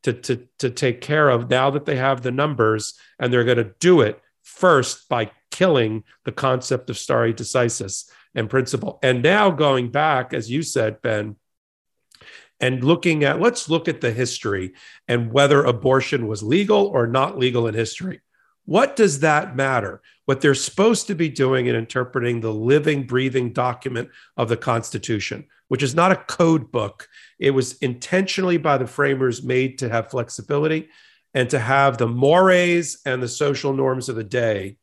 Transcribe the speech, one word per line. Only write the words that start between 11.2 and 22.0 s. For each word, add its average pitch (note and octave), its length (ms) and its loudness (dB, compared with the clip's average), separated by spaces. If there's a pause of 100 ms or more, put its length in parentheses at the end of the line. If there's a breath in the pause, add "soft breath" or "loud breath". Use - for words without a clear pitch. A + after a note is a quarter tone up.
and B2+ 240 -2
looking D#3+ 420 2
at, C#3+ 160 0
let's A#3 280 0
look E3 200 0
at - 120 -6
the A#2+ 120 -2
history G2+ 600 -4 (360 loud breath)
and A#2+ 240 -2
whether C#3 320 6
abortion B2 640 0
was G#2+ 140 -6
legal G3+ 440 2
or C3 200 0
not C3 320 0
legal B2 280 0
in G#2+ 80 -4
history. - 460 -6 (440)
What C4 300 0
does E3+ 260 2
that D3+ 360 2
matter? B2+ 440 -2 (260 soft breath)
What C3+ 140 0
they're C#3+ 140 6
supposed - 540 0
to G3+ 80 -4
be D#3+ 120 0
doing C3 380 0
in B2 80 0
interpreting A#2+ 680 -4